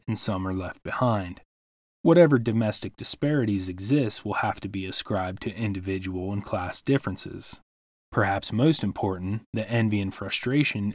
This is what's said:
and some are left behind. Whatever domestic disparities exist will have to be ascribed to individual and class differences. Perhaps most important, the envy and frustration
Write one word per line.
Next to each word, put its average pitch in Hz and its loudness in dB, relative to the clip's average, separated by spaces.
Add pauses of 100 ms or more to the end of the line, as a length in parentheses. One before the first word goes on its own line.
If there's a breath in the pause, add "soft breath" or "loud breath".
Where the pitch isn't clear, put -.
and 110 -2
some 95 0
are 92 -2
left 90 -6
behind. 98 -2 (600)
Whatever 165 8
domestic 110 0
disparities 107 0
exist 104 0
will 101 -2
have - -2
to 95 -4
be 98 -6
ascribed 95 -2
to 110 -6
individual 95 -4
and 101 -4
class 90 -4
differences. 95 -2 (520)
Perhaps 98 0
most 135 4
important, 98 -2 (100)
the 113 -4
envy 110 2
and 95 -2
frustration 104 0